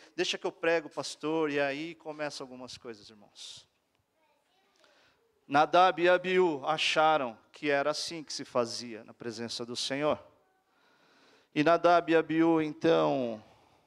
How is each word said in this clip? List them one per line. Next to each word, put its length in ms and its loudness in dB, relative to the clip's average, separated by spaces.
deixa 220 -4
que 100 -8
eu 60 -4
prego, 380 0
pastor." 600 -4
E 80 -2
aí 360 -4
começam 500 -12
algumas 320 -16
coisas, 320 -16
irmãos. 580 -20
Nadab 540 4
e 40 4
Abiú 600 2
acharam 720 0
que 200 -6
era 220 0
assim 300 -10
que 80 -18
se 140 -10
fazia 600 -6
na 100 -20
presença 500 -10
do 100 -10
Senhor. 480 -2
E 100 2
Nadab 480 4
e 20 6
Abiú, 460 4
então, 800 0